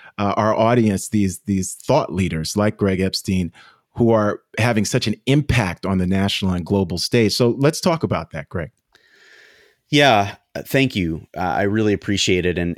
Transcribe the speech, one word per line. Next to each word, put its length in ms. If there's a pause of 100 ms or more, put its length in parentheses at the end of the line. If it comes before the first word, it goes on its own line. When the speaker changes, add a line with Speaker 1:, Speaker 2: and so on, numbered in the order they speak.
(180)
Speaker 1:
uh, 200
our 180
audience 540
these, 300
these 340
thought 400
leaders 420
like 220
Greg 240
Epstein, 500 (440)
who 160
are 300 (180)
having 260
such 220
an 80 (100)
impact 600
on 120
the 80
national 480
and 120
global 340
stage. 340
So 240
let's 240
talk 220
about 280
that, 160
Greg. 220 (1200)
Speaker 2:
Yeah, 460 (180)
uh, 80
thank 340
you. 300 (100)
Uh, 60
I 220
really 300
appreciate 520
it. 140
And, 180